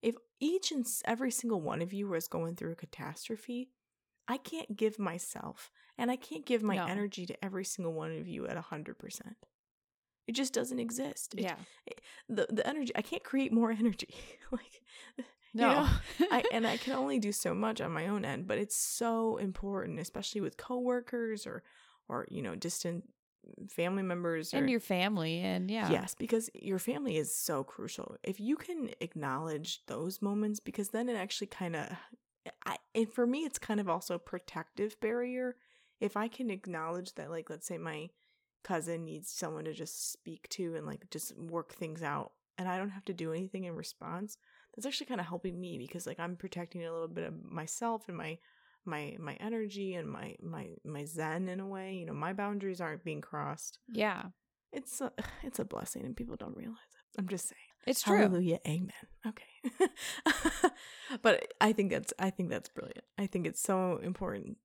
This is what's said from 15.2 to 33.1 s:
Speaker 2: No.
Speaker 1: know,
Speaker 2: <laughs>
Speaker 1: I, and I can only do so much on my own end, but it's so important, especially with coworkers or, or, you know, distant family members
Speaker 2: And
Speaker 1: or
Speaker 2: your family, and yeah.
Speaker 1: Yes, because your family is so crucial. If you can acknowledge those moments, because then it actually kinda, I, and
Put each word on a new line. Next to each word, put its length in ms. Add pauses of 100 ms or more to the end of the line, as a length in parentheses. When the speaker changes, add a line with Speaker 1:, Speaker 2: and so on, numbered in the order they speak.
Speaker 2:
No. 160 (140)
Speaker 1:
know, 40 (320)
Speaker 2:
<laughs> 100
Speaker 1:
I, 120 (100)
and 140
I 100
can 180
only 240
do 140
so 220
much 260
on 120
my 160
own 160
end, 220
but 120
it's 180
so 640
important, 640
especially 420
with 160
coworkers 880
or, 160 (460)
or, 220
you 120
know, 120
distant 500 (680)
family 320
members 500
Speaker 2:
And 140
Speaker 1:
or 20
Speaker 2:
your 120
family, 580
and 320
yeah. 200
Speaker 1:
Yes, 240
because 400
your 240
family 380
is 180
so 300
crucial. 580
If 160
you 180
can 340 (100)
acknowledge 840
those 340
moments, 400
because 300
then 180
it 80
actually 300
kinda, 520 (680)
I, 100 (180)
and 160